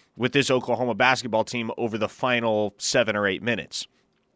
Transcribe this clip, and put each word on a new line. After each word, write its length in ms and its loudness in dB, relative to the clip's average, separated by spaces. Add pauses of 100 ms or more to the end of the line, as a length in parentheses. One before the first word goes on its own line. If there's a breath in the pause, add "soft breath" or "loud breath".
(160 soft breath)
with 160 -2
this 200 2
Oklahoma 420 0
basketball 500 2
team 320 -6
over 220 -4
the 100 0
final 680 0
seven 380 2
or 100 0
eight 160 0
minutes? 460 -6 (480)